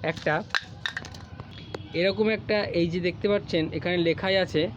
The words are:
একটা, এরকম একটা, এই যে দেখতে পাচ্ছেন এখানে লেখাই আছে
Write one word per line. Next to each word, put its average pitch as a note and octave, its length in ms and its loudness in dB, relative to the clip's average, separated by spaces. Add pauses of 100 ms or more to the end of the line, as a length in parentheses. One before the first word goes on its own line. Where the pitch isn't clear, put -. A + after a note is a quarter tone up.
(100)
একটা, D#3+ 240 0 (1700)
এরকম G3 260 4 (100)
একটা, G#3+ 200 0 (240)
এই E3+ 120 4
যে F3+ 80 0
দেখতে F3+ 280 -2
পাচ্ছেন G3 340 2 (140)
এখানে F3 200 0 (100)
লেখাই F#3+ 380 2
আছে D#3 180 2 (140)